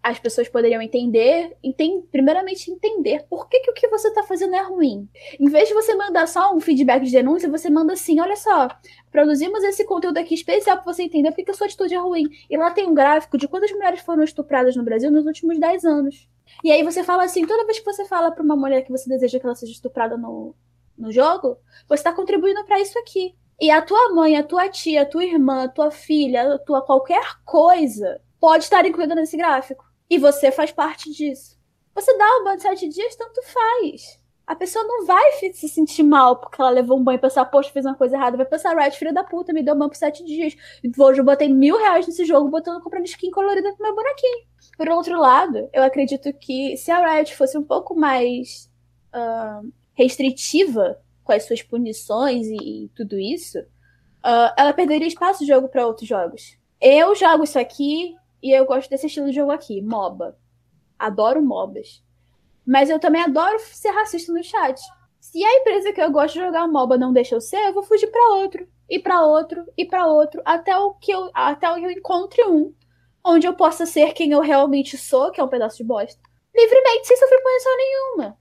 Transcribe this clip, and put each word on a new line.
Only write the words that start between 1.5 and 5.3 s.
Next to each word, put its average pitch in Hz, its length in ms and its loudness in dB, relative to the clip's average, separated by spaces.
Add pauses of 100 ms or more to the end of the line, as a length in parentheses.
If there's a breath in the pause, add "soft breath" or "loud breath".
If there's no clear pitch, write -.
enten-, 311 380 -4 (100)
primeiramente 349 600 0
entender 359 580 -4
por - 180 -10
que 508 120 2
que 508 100 0
o 480 60 -4
que 480 120 0
você 427 240 -2
tá 427 120 -2
fazendo 370 320 -4
é 381 80 -2
ruim. 277 440 -2 (320 loud breath)